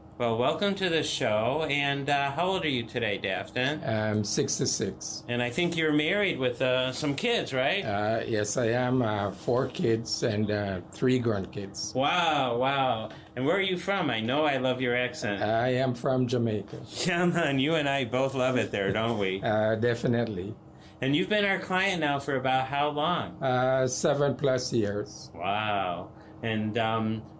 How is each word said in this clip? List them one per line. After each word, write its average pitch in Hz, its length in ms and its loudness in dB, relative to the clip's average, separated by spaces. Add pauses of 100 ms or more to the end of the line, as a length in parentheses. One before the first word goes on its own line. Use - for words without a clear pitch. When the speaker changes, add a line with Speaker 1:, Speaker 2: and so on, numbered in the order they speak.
(180)
Speaker 1:
Well, 117 200 2
welcome 165 380 0
to 190 120 -2
the 160 140 0
show. 127 640 0
And, 139 400 -2
uh, 139 220 2
how 160 160 -2
old 190 180 0
are 151 60 0
you 120 140 0
today, 110 340 -2
Dafton? 123 680 -2
Speaker 2:
I'm 107 400 0
sixty-six. - 1040 -2
Speaker 1:
And 120 140 -2
I 123 80 -2
think 170 260 0
you're 160 160 2
married 160 460 2
with, 127 240 0
uh, 127 300 2
some 143 220 0
kids, 185 380 -2
right? 151 320 0
Speaker 2:
Uh, 107 420 0
yes, 107 300 0
I 120 120 2
am. 127 340 2
Uh, 104 280 0
four 127 380 0
kids 117 540 0
and, 107 280 0
uh, 101 300 0 (100)
three 127 300 2
grandkids. 101 760 -4
Speaker 1:
Wow, 143 600 2
wow. 127 540 0 (260)
And 127 80 -2
where 160 120 4
are 202 40 2
you 190 160 0
from? 185 320 0
I 113 120 0
know 135 260 2
I 139 100 2
love 127 240 0
your 123 160 0
accent. 117 460 -2
Speaker 2:
I 113 320 2
am 127 180 2
from 127 340 0
Jamaica. 117 540 -2 (240)
Speaker 1:
Yeah, 180 220 2
man, 165 320 2
you 147 160 2
and 151 120 2
I 139 200 2
both 127 280 0
love 127 220 2
it 110 140 2
there, 98 220 2
don't 110 260 2
we? 98 240 0
Speaker 2:
<laughs> - 20 -6
Uh, 110 320 2
definitely. 113 800 0 (480)
Speaker 1:
And 135 120 2
you've 165 140 0
been 208 160 2
our 196 140 0
client 185 420 0
now 143 180 0
for 135 180 -2
about 131 320 0
how 143 200 0
long? 147 540 -2
Speaker 2:
Uh, 131 440 2
seven 143 480 2
plus 131 380 0
years. 104 640 -2
Speaker 1:
Wow. 95 720 -2 (340)
And, 110 340 -2
um, 113 460 0 (180)